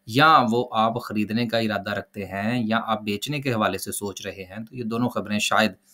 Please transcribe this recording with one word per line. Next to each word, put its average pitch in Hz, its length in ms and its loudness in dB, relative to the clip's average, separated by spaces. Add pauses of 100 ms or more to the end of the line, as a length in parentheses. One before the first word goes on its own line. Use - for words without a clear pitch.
या 151 280 8
वो 120 240 4
आप 113 360 2
ख़रीदने 110 480 -2
का 113 140 0
इरादा 104 320 -2
रखते 101 320 -6
हैं 107 440 -2
या 113 100 2
आप 113 260 -2
बेचने 107 360 -4
के 135 120 -2
हवाले 101 260 0
से 98 140 -8
सोच 101 340 -8
रहे 95 180 -10
हैं, 101 220 -12
तो 127 120 -16
ये 123 60 -6
दोनों 117 260 0
खबरें 104 300 -2
शायद 107 360 2 (180)